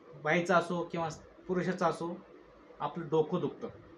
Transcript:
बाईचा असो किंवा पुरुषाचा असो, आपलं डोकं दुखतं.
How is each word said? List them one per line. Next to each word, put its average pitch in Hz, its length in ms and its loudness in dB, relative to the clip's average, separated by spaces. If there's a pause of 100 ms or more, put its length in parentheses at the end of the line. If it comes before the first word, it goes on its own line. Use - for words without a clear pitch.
(240)
बाईचा 175 320 4
असो 170 360 2
किंवा 165 160 -2 (400)
पुरुषाचा 180 380 0
असो, 170 340 -2 (600)
आपलं 156 300 -4
डोकं 156 300 4
दुखतं. 120 280 -4 (300)